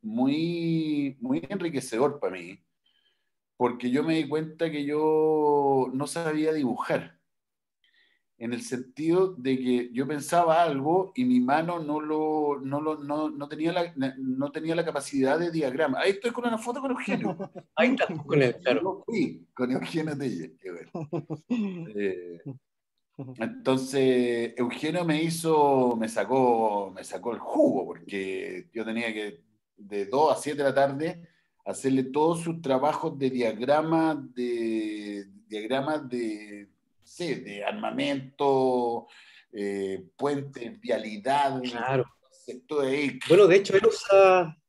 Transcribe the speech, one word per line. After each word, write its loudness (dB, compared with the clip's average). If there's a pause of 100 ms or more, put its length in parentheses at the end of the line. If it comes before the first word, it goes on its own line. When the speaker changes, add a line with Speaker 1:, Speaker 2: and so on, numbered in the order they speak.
Speaker 1:
muy, 0
muy -2
enriquecedor -2
para -4
mí, -14 (960)
porque 0
yo 2
me 2
di 0
cuenta -2
que -4
yo 4
no -2
sabía 0
dibujar, -2 (1160)
en -8
el -6
sentido 0
de 0
que 0
yo -2
pensaba 2
algo 0
y 0
mi 6
mano 2
no -4
lo, 0
no -4
lo, -2
no, -4
no -10
tenía -4
la, 0 (240)
no -4
tenía -4
la 0
capacidad 0
de -2
diagrama. 0
Ahí 2
estoy -2
con -6
una 0
foto -6
con -4
Eugenio. -4
Speaker 2:
<laughs> -14
Ahí 4
está, 0
con 0
él, 4
claro. 0
Speaker 1:
Yo -6
fui -4
con -2
Eugenio -4
Telle, -6
qué -12
bueno. -14 (560)
Speaker 3:
<laughs> -4
Speaker 1:
Eh, -4 (960)
entonces, 0
Eugenio -2
me 0
hizo, 4
me -2
sacó, 2
me -14
sacó -8
el -6
jugo, 2
porque -8
yo -6
tenía -4
que, -8 (360)
de -6
dos 4
a -2
siete -6
de 2
la 0
tarde, 0 (380)
hacerle 0
todos 2
sus -6
trabajos 0
de 0
diagrama, 0 (140)
de, -4 (200)
diagrama -4
de, -8
no -20
sé, -6
de -10
armamento, 0 (460)
eh, -4 (140)
puentes, -6
vialidad, -2
Speaker 2:
Claro. -2 (140)
Speaker 1:
concepto -6
de 0
ahí. -2 (100)
Speaker 2:
Bueno, 10
de 10
hecho, 4
él 4
usa 6 (120)